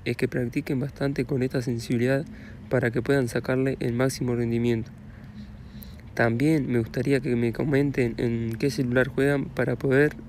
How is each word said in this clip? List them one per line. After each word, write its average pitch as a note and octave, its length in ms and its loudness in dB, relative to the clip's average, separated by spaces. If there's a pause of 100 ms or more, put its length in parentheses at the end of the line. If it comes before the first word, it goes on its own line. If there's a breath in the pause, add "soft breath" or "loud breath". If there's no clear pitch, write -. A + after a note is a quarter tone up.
es B2 120 -2
que - 120 0
practiquen C3 500 -2
bastante C#3 460 -2
con B2+ 180 0
esta C3 180 0
sensibilidad B2 640 0 (440 loud breath)
para B2+ 240 2
que A#2+ 100 0
puedan C#3 240 2
sacarle C3 540 0
el A#2+ 140 -2
máximo B2+ 420 0
rendimiento. A#2 560 0 (1200 loud breath)
También B2 560 2
me A#2+ 100 2
gustaría B2+ 400 0
que B2+ 140 0
me A#2 180 2
comenten C3+ 680 2
en A#2 400 0
qué C#3+ 100 2
celular B2+ 400 2
juegan C#3 380 2
para B2 300 -2
poder C#3 380 4 (140)